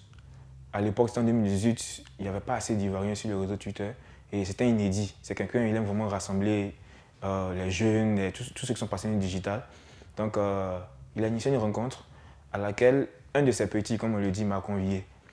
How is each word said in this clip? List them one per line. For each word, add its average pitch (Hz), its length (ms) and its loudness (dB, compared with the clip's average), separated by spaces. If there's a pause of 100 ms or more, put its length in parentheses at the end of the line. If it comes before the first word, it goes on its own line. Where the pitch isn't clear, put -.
(720)
À 101 100 -2
l'époque, 107 280 4
c'était 120 120 0
en - 20 4
deux 117 80 4
mille 113 180 4
dix-huit, 107 540 0 (160)
il 98 40 -6
n'y 98 60 -4
avait 98 100 -4
pas - 160 -4
assez 113 200 -2
d'Ivoiriens 98 400 -2
sur 107 140 -6
le 98 100 -2
réseau 98 180 -2
Twitter. 101 340 -8 (400)
Et 101 140 -2
c'était 101 220 0
inédit. 104 560 2
C'est 98 120 -6
quelqu'un, 117 300 0
il 107 100 2
aime 110 100 0
vraiment 104 220 -2
rassembler, 101 680 0 (480)
euh, 95 320 -2
les 92 160 -2
jeunes, 107 480 4
et 95 120 0
tous, - 220 -10
tous - 140 -10
ceux 123 80 -2
qui - 40 -8
sont 113 80 -4
passionnés 107 280 -2
du 101 60 2
digital. 98 420 -2 (540)
Donc, 107 200 -2
euh, 98 420 0 (360)
il 110 80 0
a 110 40 2
initié 113 240 0
une 139 60 4
rencontre 110 480 -2 (460)
à 101 80 -4
laquelle 123 480 4 (280)
un 143 60 6
de 139 80 6
ses 113 160 2
petits, 107 320 0
comme 113 160 0
on 104 60 0
le 98 100 0
dit, 104 160 -2
m'a 98 160 -2
convié. 95 460 -2 (260)